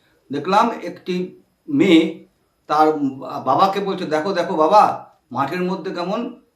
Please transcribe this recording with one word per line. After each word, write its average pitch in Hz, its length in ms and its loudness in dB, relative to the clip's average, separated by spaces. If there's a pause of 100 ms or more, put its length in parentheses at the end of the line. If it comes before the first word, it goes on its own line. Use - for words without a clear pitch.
(320)
দেখলাম 190 400 0
একটি 180 680 -8 (280)
মেয়ে 160 580 2 (400)
তার 156 240 4 (540)
বাবাকে 190 340 2
বলছে, 185 260 -4
"দেখো, 156 280 -2
দেখো 175 220 -4
বাবা, 156 540 4 (220)
মাঠের 143 300 -4
মধ্যে 180 300 -4
কেমন, 185 500 -6 (140)